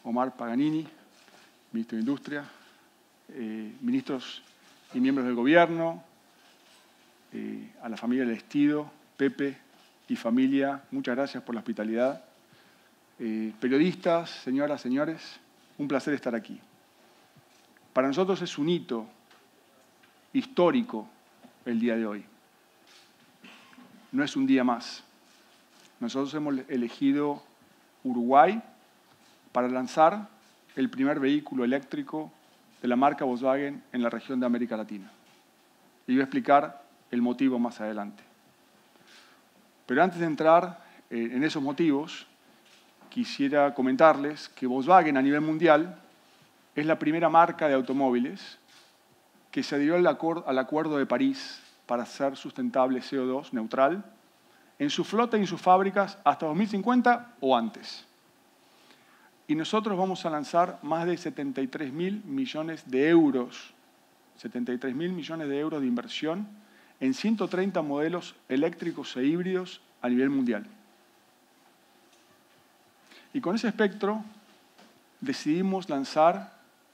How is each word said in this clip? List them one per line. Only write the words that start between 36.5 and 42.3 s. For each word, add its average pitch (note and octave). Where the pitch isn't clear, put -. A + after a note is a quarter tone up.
el B2
motivo B2
más A#2
adelante. G#2+
Pero B2+
antes E3+
de E3+
entrar, D#3+
eh, A#2
en B2+
esos D3+
motivos, D3